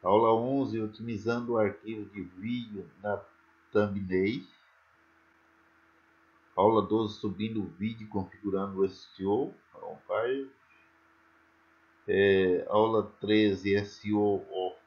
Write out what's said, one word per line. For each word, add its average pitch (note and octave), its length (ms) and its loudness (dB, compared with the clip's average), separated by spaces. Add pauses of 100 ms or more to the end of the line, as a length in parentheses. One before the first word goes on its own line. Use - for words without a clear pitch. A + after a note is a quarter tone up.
Aula A2 320 6
onze, A#2+ 440 -2
otimizando A2+ 720 -4
o A2+ 40 0
arquivo G#2+ 540 -2
de G2+ 100 -10
vídeo G2+ 680 -8 (140)
na G#2 180 -4 (520)
thumbnail. G2 720 0 (2000)
Aula G#2 280 6
doze, G#2+ 360 -2
subindo G#2+ 440 -6
o F#2 40 -8
vídeo A2 380 -8
e G#2 40 -18
configurando G2 720 -6
o G2 40 4
S - 220 -8 (100)
E F#2+ 80 -6
O. G#2+ 260 -2 (180)
Então, - 280 -16 (100)
vai. B2+ 400 -4 (1600)
É, F#2+ 600 4
aula G#2+ 400 4 (100)
treze, G2+ 560 2
S G2+ 320 -4
E G#2 60 -2
O G#2 380 2
off F#2 360 -6